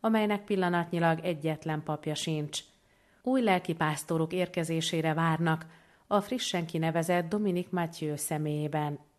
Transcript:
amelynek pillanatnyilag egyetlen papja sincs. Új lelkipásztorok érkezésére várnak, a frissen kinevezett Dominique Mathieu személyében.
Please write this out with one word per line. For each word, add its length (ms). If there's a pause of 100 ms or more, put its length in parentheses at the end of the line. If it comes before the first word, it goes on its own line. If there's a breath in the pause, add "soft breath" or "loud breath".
amelynek 440
pillanatnyilag 760
egyetlen 600
papja 320
sincs. 460 (640 soft breath)
Új 200
lelkipásztorok 920
érkezésére 800
várnak, 520 (400 loud breath)
a 140
frissen 460
kinevezett 640
Dominique 520
Mathieu 360
személyében. 840 (200)